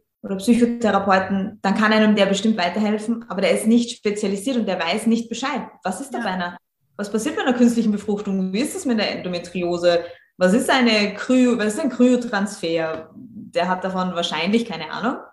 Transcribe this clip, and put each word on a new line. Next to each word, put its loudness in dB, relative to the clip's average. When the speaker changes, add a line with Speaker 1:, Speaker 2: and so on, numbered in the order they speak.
Speaker 1:
oder -6
Psychotherapeuten, 2
dann 2
kann 2
einem 6
der 4
bestimmt 0
weiterhelfen, -2
aber -6
der 2
ist -2
nicht 4
spezialisiert -2
und -2
der -2
weiß -2
nicht 2
Bescheid. -4
Was -6
ist -12
da -6
Speaker 2:
Ja. -6
Speaker 1:
bei -4
einer, -6
was -8
passiert -4
bei -2
einer 0
künstlichen 4
Befruchtung? -4
Wie -2
ist -4
das -10
mit 0
der -2
Endometriose? -2
Was 4
ist 2
eine 2
Kryo-, 2
was 0
ist -2
ein 0
Kryotransfer? 0
Der -4
hat -2
davon -2
wahrscheinlich 0
keine -10
Ahnung, -4